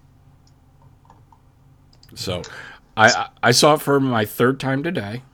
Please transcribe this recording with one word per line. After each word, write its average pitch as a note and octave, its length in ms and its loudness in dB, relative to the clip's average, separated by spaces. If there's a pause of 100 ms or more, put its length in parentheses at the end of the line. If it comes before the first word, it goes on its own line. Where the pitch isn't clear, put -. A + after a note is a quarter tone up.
(2250)
So, F2+ 280 -8 (540)
I, G#2+ 120 8
I, - 200 0 (160)
I A#2 60 4
saw D3+ 240 4
it D3 60 -4
for C#3+ 180 0
my B2 260 0
third C3 360 0
time C3+ 220 -4
today. F#3 400 -8 (120)